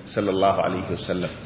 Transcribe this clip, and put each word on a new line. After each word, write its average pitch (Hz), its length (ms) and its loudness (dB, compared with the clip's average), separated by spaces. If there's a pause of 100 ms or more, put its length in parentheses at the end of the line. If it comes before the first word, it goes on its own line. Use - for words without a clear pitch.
sallallahu 95 560 2
alaihi 92 280 -2
wasallam. 90 400 -2 (160)